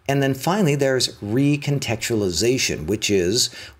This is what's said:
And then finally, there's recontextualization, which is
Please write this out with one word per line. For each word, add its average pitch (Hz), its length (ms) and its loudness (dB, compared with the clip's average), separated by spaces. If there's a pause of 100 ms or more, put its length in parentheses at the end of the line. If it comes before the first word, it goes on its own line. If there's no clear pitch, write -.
And 139 120 2
then 135 140 2
finally, 160 400 2
there's 135 440 0
recontextualization, 113 1700 0
which 104 200 -2
is 101 420 2 (300)